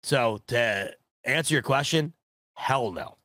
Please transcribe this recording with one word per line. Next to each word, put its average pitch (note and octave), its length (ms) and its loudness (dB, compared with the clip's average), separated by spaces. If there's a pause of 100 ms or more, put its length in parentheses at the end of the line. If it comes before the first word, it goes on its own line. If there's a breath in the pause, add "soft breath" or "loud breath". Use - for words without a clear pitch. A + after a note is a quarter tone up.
So A#2 440 0
to G#2+ 460 0 (300)
answer D3 300 0
your C3 100 2
question, D3 500 0 (420)
hell B2+ 360 0
no. - 340 -10